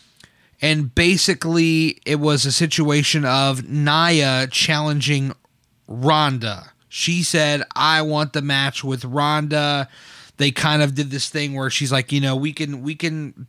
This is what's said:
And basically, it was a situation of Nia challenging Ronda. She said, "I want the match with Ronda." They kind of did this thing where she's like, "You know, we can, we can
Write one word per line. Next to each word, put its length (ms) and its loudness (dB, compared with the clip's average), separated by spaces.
And 320 0
basically, 1080 2
it 160 0
was 240 2
a 80 0
situation 720 2
of 440 0
Nia 840 2
challenging 800 0
Ronda. 800 0
She 360 -2
said, 400 0
"I 280 2
want 320 -2
the 80 -4
match 420 -2
with 200 -6
Ronda." 840 -2
They 140 2
kind 300 2
of 140 2
did 160 -4
this 180 -6
thing 240 -6
where 160 -4
she's 240 -2
like, 200 -2
"You 100 2
know, 120 0
we 200 -4
can, 280 -8
we 120 -6
can 540 -8